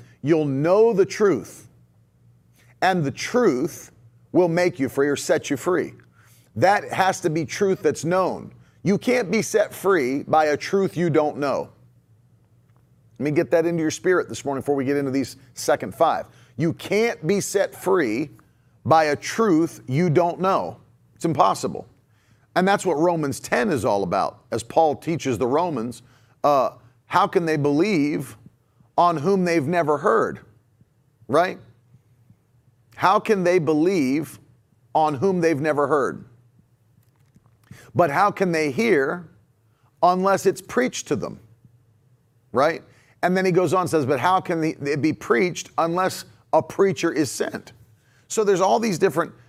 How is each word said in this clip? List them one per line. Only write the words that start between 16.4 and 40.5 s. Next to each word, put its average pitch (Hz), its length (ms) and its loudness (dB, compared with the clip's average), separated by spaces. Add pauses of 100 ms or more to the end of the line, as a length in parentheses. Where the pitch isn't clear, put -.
You 151 160 0
can't 214 520 -2
be 190 160 0
set - 340 -2
free 147 560 -2 (540)
by 160 200 4
a 147 100 0
truth 165 720 0
you 160 220 0
don't 170 300 0
know. 165 380 -2 (380)
It's - 100 -6
impossible. 165 600 0 (680)
And 180 140 2
that's 196 180 0
what 165 120 0
Romans 156 420 -2
ten 233 300 -2
is 127 160 -2
all 101 180 0
about. 90 480 -4
As 113 100 -4
Paul 156 360 0
teaches 135 400 -4
the 120 100 -2
Romans, 135 540 -4 (420)
uh, 139 280 2 (340)
how 190 220 2
can 180 180 -2
they 156 100 0
believe 147 800 0 (640)
on 170 180 2
whom 180 300 0
they've 165 200 0
never 156 340 0
heard, 113 420 0 (880)
right? 170 300 0 (1400)
How 196 240 2
can 196 260 0
they 175 120 4
believe 156 800 0 (560)
on 151 200 0
whom 180 260 -2
they've 165 220 2
never 147 260 0
heard? 123 380 -2 (1700)
But 170 140 4
how 180 220 2
can 185 200 0
they 156 200 0
hear 170 580 0 (720)
unless 185 440 2
it's - 160 0